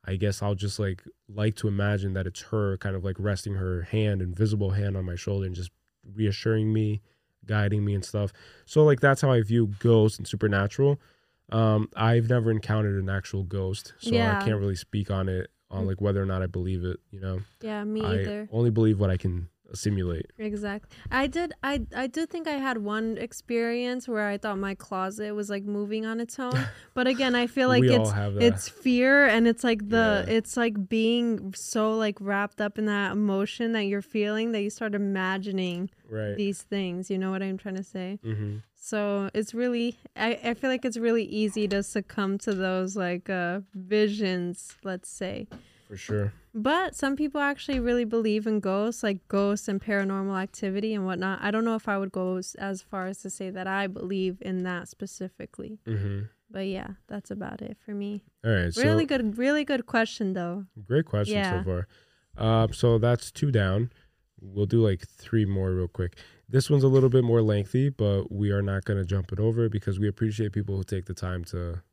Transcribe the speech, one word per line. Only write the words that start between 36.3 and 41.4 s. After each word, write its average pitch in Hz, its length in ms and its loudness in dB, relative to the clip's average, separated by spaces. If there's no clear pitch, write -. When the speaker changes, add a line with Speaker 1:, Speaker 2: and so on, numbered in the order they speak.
Speaker 2:
these 202 260 -4
things. 185 480 -6
You 190 80 -2
know 190 140 -2
what 190 100 -4
I'm 190 160 -4
trying 190 180 -8
to 190 80 -6
say? 190 420 -8
Speaker 1:
Mm-hmm. 104 320 -4
Speaker 2:
So 202 580 -2
it's 214 200 -4
really, 240 460 -2
I, 233 260 -2
I 233 100 -2
feel 262 160 -2
like 254 140 -2
it's 233 140 -4
really 226 260 2
easy 208 460 0